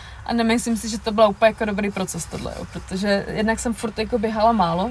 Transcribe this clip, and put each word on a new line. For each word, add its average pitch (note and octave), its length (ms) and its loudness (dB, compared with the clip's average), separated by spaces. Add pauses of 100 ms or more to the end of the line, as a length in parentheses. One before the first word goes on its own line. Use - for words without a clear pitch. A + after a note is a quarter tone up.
(260)
A - 60 -2
nemyslím A#3 440 2
si, A3+ 120 -6
že G#3+ 100 -4
to A3 140 -4
byla G#3+ 140 6
úplně G#3 220 4
jako G#3+ 160 0
dobrý G3+ 260 0
proces F#3 340 -4
tohle, - 340 -8
jo, - 140 -10
protože G3 560 -2
jednak A3 300 0
jsem A#3 160 -2
furt G#3+ 240 -6
jako A3 200 -2
běhala A3 340 4
málo F#3 380 2